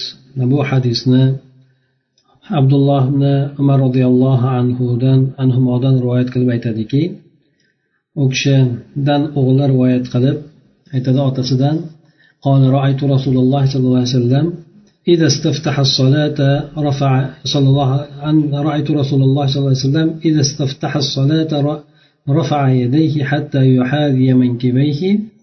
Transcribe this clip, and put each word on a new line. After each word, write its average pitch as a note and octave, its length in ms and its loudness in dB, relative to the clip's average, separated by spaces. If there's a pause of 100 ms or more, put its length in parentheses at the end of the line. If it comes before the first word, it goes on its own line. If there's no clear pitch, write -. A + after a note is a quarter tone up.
(400)
Bu B2+ 200 0
hadisni B2+ 640 0 (1200)
Abdulloh C#3 580 2
ibn C#3 200 0 (280)
Umar C#3 260 2
roziyallohu B2+ 680 2
anhudan, B2 720 0 (140)
anhumodan B2+ 600 0
rivoyat B2 360 0
qilib B2 180 0
aytadiki, A2+ 540 -2 (1120)
u D3 120 0
kishidan C3+ 1000 0
o'g'li C3+ 360 0
rivoyat B2+ 420 0
qilib C3+ 280 0 (560)
aytadi, C3 280 0
otasidan: C3 560 -2 (680)
قال: C3+ 280 4
"رأيت C#3 340 0
رسول C3+ 320 0
الله C3+ 300 2
صلى C3+ 140 -2
الله B2+ 180 2
عليه B2 100 0
وسلم C3 440 0 (560)
إذا D#3+ 180 4
استفتح C#3 520 -2
الصلاة C#3+ 840 0 (140)
رفع، C3+ 500 -2 (160)
صلى C#3 240 0
الله C#3 380 0 (160)
عن-، D3+ 320 0
رأيت D3 360 -2
رسول C#3 320 0
الله C3+ 240 0
صلى C3+ 100 -2
الله C#3 120 -2
عليه C3 100 0
وسلم D#3+ 460 -2
إذا D3+ 160 0
استفتح C#3 560 -4
الصلاة D3 640 -2
ر-، D3 200 -4 (480)
رفع C#3+ 400 0
يديه C3+ 560 0
حتى C3 520 2
يحاذي C3 580 2
منكبيه، C3 840 0 (240)